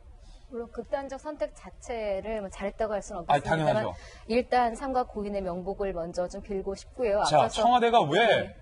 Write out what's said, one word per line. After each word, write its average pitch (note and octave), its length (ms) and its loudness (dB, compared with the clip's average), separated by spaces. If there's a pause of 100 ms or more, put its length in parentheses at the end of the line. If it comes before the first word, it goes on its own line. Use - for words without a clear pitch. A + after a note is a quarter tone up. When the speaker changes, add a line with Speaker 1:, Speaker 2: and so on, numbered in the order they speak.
(500)
Speaker 1:
물론 A#3 220 -10
극단적 C4+ 480 -6
선택 D4+ 360 -6
자체를 G#3+ 840 -6
뭐 F#3+ 80 -8
잘했다고 G#3 440 -4
할 G3 80 -2
수는 F#3 260 -10
Speaker 2:
아니, C#3+ 120 4
Speaker 1:
없겠습니다만 D3+ 340 2
Speaker 2:
당연하죠. G#2+ 260 -2 (280)
Speaker 1:
일단 A#3+ 480 2
삼가 B3+ 280 -2
고인의 G#3 380 -6
명복을 F#3 520 -4
먼저 F3 340 -4
좀 G3 140 -10
빌고 G3 340 -6
싶고요. G#3 480 0
Speaker 2:
자, D3 200 6
Speaker 1:
앞서서 G#3+ 200 0
Speaker 2:
청와대가 A#3 400 6
왜 E3+ 240 4
Speaker 1:
네. A#2+ 340 2